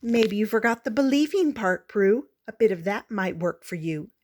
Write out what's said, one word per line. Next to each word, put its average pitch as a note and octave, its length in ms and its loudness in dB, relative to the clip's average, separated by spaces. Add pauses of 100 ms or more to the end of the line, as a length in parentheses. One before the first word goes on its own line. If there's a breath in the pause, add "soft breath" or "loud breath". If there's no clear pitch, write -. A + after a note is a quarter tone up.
Maybe A3+ 340 2
you G#3+ 100 0
forgot A#3 380 0
the C#4 60 -4
believing C#4+ 600 2
part, F#3 340 -2
Prue. G#3 420 2 (200)
A A3 40 -14
bit G#3+ 200 2
of E3+ 120 -6
that G3+ 260 -6
might F#3 280 -4
work E3+ 260 -4
for - 100 -12
you. D#3 360 -6 (140)